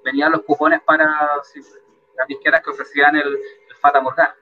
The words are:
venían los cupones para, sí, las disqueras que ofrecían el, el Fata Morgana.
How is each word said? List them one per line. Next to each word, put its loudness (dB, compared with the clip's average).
venían 0
los -2
cupones 0
para, 0
sí, -20
las -4
disqueras -2
que -12
ofrecían 0
el, -2
el -12
Fata 4
Morgana. -2